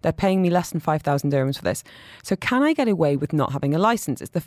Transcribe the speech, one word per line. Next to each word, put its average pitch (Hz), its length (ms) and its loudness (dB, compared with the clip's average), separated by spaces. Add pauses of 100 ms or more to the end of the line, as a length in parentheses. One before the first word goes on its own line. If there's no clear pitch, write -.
They're 160 100 0
paying 190 300 2
me 175 80 2
less 175 200 0
than 165 100 -4
five 151 200 0
thousand 143 320 0
dirhams 135 240 0
for - 80 -12
this. - 180 -2 (400)
So - 140 -2
can 247 260 0
I 311 120 4
get 277 140 0
away 160 280 2
with 143 160 -4
not 143 200 0
having 143 220 -2
a 160 40 0
license? 208 420 0
It's - 120 -12
the 170 140 -2